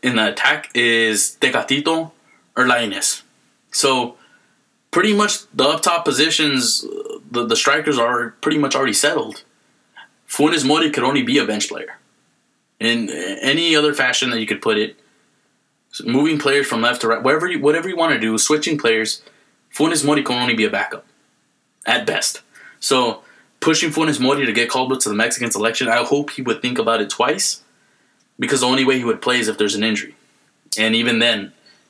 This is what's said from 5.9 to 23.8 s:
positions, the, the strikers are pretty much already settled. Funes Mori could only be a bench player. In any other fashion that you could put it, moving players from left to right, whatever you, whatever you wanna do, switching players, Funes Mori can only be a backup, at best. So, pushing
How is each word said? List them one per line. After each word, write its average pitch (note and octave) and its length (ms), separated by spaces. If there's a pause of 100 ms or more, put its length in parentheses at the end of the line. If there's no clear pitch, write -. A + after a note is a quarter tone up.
positions, C#3+ 800 (460)
the, A#2+ 160
the A2+ 80
strikers D3 420
are A#2+ 420
pretty D3+ 200
much C#3 160
already C3 180
settled. A2+ 500 (840)
Funes D3+ 340
Mori D3+ 280
could B2+ 120
only C3+ 200
be B2+ 160
a A#2 60
bench G#2+ 240
player. - 280 (840)
In A2+ 300
any C3+ 680
other D3 160
fashion B2+ 380
that A#2 100
you G#2+ 60
could G2+ 140
put G#2+ 160
it, A2 200 (1040)
moving D3 340
players C#3+ 300
from A2+ 140
left A#2+ 200
to A#2 60
right, A2+ 160
whatever D#3 240
you, E3+ 140
whatever D#3+ 260
you F#3 80
wanna D#3+ 240
do, A2 180
switching D3+ 400
players, A2 440 (520)
Funes D#3 300
Mori C#3+ 180
can B2 200
only B2 120
be A2 120
a G2+ 40
backup, - 360 (800)
at A2+ 200
best. - 360 (400)
So, B2 400 (400)
pushing D#3+ 300